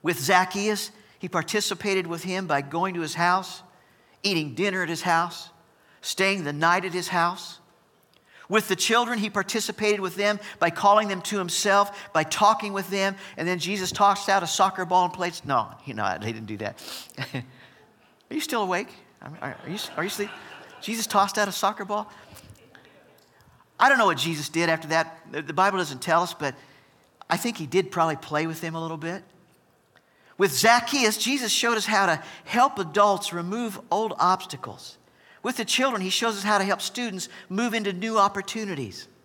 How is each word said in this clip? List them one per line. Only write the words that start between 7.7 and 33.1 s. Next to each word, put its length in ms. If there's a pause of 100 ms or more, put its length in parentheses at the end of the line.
With 220
the 80
children, 420
he 100
participated 680
with 160
them 240 (200)
by 100
calling 400
them 140
to 140
himself, 760
by 100
talking 480
with 180
them, 260 (200)
and 120
then 120
Jesus 320
tossed 380
out 140
a 40
soccer 380
ball 200
and 80
played, 200 (100)
no, 260 (160)
you 80
know, 120 (160)
he 100
didn't 140
do 120
that. 240 (520)
<laughs> 100 (840)
Are 40
you 80
still 200
awake? 280 (320)
Are, 100 (100)
are, 220
are 60
you, 80 (180)
are 80
you 40
asleep? 220 (520)
Jesus 260
tossed 300
out 100
a 40
soccer 340
ball? 260 (1700)
I 100
don't 80
know 100
what 100
Jesus 320
did 200
after 200
that. 280 (140)
The, 100
the 120
Bible 240
doesn't 240
tell 220
us, 100
but 200 (760)
I 80
think 200
he 80
did 260
probably 260
play 300
with 120
them 160
a 60
little 160
bit. 260 (1120)
With 140
Zacchaeus, 680
Jesus 340
showed 260
us 80
how 200
to 160 (240)
help 340
adults 540